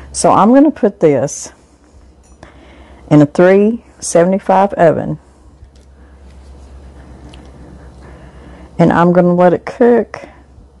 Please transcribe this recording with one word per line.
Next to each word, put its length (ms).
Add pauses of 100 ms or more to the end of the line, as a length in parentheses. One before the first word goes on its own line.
(120)
So 180
I'm 240
gonna 160
put 300
this 520 (1600)
in 100
a 60
three 580 (140)
seventy-five 760
oven, 440 (3500)
and 140
I'm 200
gonna 220
let 180
it 140
cook, 600 (520)